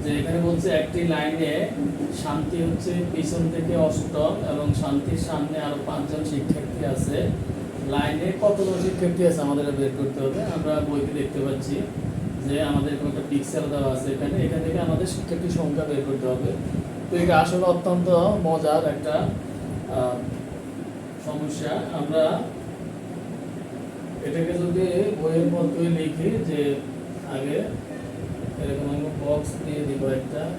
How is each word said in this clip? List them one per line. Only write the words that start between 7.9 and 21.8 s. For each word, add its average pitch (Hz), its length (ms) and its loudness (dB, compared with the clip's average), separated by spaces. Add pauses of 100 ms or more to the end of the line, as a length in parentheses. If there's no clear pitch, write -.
কতজন 196 400 4
শিক্ষার্থী 180 440 2
আছে 156 160 4
আমাদের 143 260 2
এটা 135 100 0
বের 135 200 2
করতে 139 280 -2
হবে। 135 180 0
আমরা 151 380 0 (100)
বইতে 139 220 0
দেখতে 143 260 -2
পাচ্ছি 135 360 0 (760)
যে 143 120 2
আমাদের 143 320 2
এরকম 143 140 -2
একটা 139 220 -2
পিক্সেল 143 400 0
দেওয়া 139 240 2
আছে 135 180 -2
এখানে, 139 340 2
এখান 160 180 2
থেকে 165 160 2
আমাদের 165 280 2
শিক্ষার্থীর 170 440 -2
সংখ্যা 151 340 0
বের 143 220 0
করতে 131 200 -2
হবে। 127 240 0 (580)
তো 175 80 0
এটা 175 220 6
আসলে 175 260 4
অত্যন্ত 175 440 4 (340)
মজার 160 420 4
একটা, 151 420 0 (640)
আহ, - 260 0 (1080)
সমস্যা। 151 460 -4 (220)